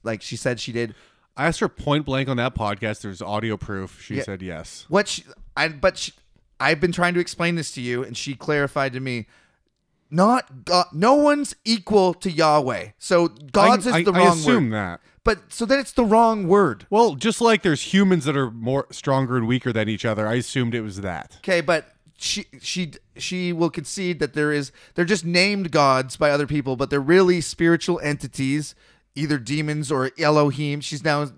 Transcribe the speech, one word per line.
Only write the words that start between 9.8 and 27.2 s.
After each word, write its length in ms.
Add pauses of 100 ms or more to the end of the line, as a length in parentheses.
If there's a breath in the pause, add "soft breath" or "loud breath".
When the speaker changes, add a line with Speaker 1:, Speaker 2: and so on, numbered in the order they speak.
Speaker 1:
"Not 560
God, 280
no 200
one's 500
equal 520
to 160
Yahweh." 640
So 300 (240)
God's 340
Speaker 2:
I, 140
Speaker 1:
is 60
the 80
Speaker 2:
I, 20
I 100
Speaker 1:
wrong 140
Speaker 2:
assume 320
Speaker 1:
word. 20
Speaker 2:
that. 280 (220 soft breath)
Speaker 1:
But 300
so 120
then 140
it's 120
the 140
wrong 420
word. 420
Speaker 2:
Well, 260
just 260
like 200
there's 320
humans 320
that 120
are 120
more 420
stronger 460
and 100
weaker 260
than 160
each 160
other, 220
I 80
assumed 380
it 80
was 200
that. 380
Speaker 1:
Okay, 220
but 320 (240)
she, 280 (160)
she, 320 (240)
she 360
will 160
concede 500
that 140
there 180
is, 200 (240 soft breath)
they're 100
just 200
named 460
gods 460
by 140
other 160
people, 280
but 140
they're 100
really 420